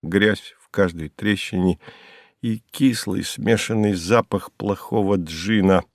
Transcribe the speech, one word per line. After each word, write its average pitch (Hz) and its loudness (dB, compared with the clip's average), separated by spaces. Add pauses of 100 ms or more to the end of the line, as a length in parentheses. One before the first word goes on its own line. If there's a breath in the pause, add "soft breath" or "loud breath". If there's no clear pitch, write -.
грязь 98 0
в - -20
каждой 85 -2
трещине 95 -2 (640 loud breath)
и 110 -4 (120)
кислый 107 0
смешанный 107 0
запах 98 0
плохого 101 -2
джина 92 2 (120)